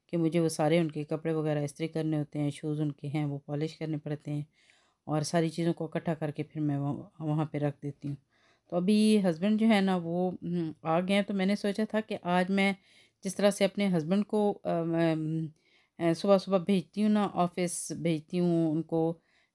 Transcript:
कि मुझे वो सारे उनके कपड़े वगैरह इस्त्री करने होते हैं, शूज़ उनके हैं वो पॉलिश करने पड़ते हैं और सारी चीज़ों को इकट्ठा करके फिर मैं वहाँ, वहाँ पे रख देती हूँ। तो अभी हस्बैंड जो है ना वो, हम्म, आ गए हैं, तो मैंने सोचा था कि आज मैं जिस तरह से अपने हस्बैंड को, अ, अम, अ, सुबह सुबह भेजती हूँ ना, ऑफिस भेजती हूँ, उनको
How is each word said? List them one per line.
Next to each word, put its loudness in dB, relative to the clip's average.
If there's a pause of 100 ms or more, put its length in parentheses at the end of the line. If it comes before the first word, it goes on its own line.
(140)
कि -2
मुझे 2
वो 2
सारे 2
उनके -2
कपड़े -4
वगैरह 0
इस्त्री -6
करने -2
होते -4
हैं, 0
शूज़ -4
उनके -4
हैं -2
वो -4 (100)
पॉलिश -4
करने -6
पड़ते -8
हैं -4 (640)
और 0
सारी 0
चीज़ों 0
को -8
इकट्ठा -2
करके -4
फिर -10
मैं 0
वहाँ, -4 (100)
वहाँ 0
पे -6
रख -2
देती -10
हूँ। -6 (540)
तो -2
अभी 4
हस्बैंड 2
जो 2
है 6
ना 2
वो, -2 (140)
हम्म, -2 (120)
आ 2
गए 0
हैं, 2
तो -6
मैंने 0
सोचा -2
था -4
कि -8 (100)
आज 2
मैं 2 (480)
जिस -6
तरह 4
से 2
अपने 0
हस्बैंड 0
को, 0
अ, -6
अम, 0 (500)
अ, 2
सुबह 4
सुबह 0
भेजती 0
हूँ 4
ना, 4
ऑफिस -2
भेजती -2
हूँ, 2
उनको 0 (360)